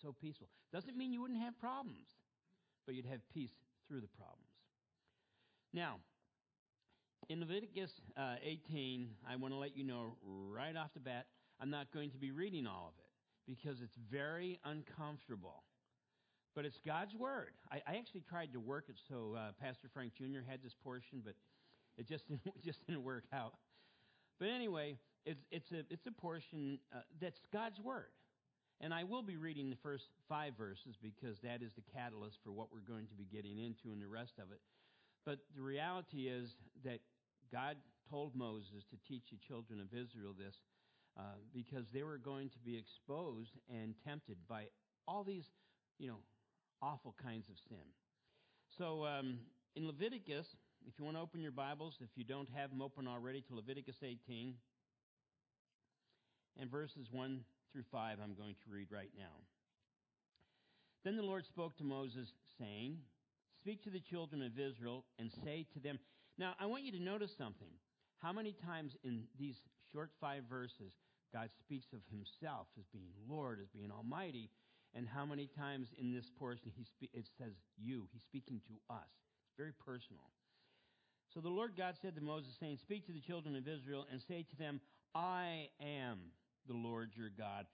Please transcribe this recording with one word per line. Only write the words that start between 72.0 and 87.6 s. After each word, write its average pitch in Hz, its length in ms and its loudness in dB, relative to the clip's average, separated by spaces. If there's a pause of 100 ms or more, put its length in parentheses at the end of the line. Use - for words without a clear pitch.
himself 107 560 -2 (100)
as 101 140 -8
being 95 160 -8 (220)
Lord, 135 320 2
as 98 80 -6
being 104 200 -4
Almighty, 120 600 -2 (440)
and 120 140 0
how 139 180 2
many 143 220 2
times 139 400 0 (100)
in 123 160 4
this 120 240 0
portion 120 380 -2
he 120 80 -4
spe-, - 300 -8
it 110 120 -2 (120)
says 117 160 -2 (240)
you, 110 340 2
he's 117 120 -10
speaking 131 440 -2
to 107 260 -8
us. 87 140 -4 (400)
It's - 100 -14
very 151 140 0 (140)
personal. 107 420 -6 (1080)
So 165 60 -2
the 160 80 2
Lord 190 300 4
God 180 240 4
said 185 140 0
to 151 60 0
Moses, 147 380 2
saying, 147 220 0
"Speak 202 260 0
to 180 60 -2
the 151 80 -2
children 156 340 2
of 131 100 2
Israel 139 460 0
and 131 160 0
say 170 160 0
to - 140 -10
them, 147 240 2 (320)
'I 170 560 4 (100)
am 135 400 2 (480)
the 127 60 0
Lord 117 420 4
your 113 140 0
God, 101 440 0